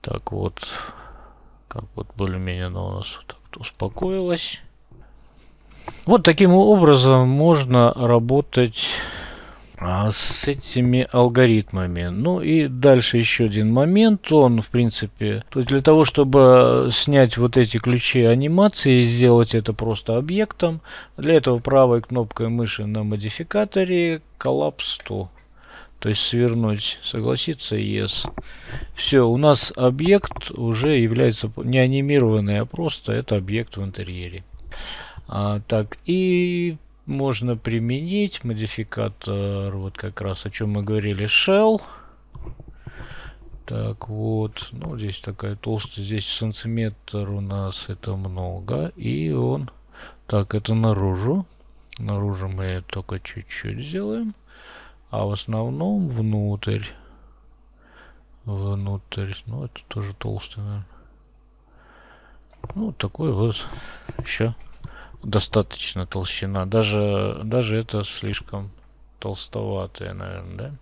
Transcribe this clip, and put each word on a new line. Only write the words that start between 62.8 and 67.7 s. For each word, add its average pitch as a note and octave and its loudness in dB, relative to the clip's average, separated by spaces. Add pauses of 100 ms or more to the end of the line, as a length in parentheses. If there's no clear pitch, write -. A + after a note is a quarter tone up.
такой D3 -6
вот G#2+ -4 (560)
еще A2+ -4 (680)
достаточно G2+ -4
толщина. G2 -6
Даже, G#2 -2
даже A2 -2